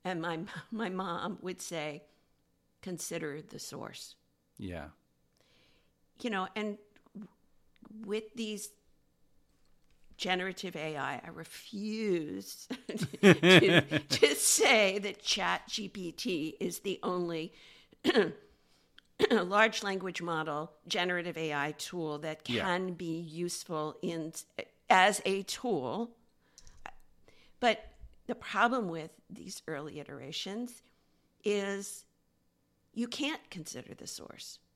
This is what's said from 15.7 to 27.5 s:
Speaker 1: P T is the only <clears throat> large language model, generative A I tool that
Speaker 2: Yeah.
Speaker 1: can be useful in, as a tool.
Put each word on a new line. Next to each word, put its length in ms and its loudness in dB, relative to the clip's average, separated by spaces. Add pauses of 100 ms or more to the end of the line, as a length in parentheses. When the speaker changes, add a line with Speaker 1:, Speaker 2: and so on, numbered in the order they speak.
Speaker 1:
P 240 -8
T 480 -4
is 180 -4
the 240 -4
only 500 -2 (520)
<clears throat> 1300 0
large 520 4
language 400 -4
model, 500 -2 (160)
generative 480 0
A 160 -2
I 240 -2
tool 440 -6
that 280 -8
Speaker 2:
Yeah. 160 0
Speaker 1:
can 300 0
be 260 -6
useful 800 -6
in, 320 -4 (560)
as 380 6
a 160 0
tool. 680 -4 (1500)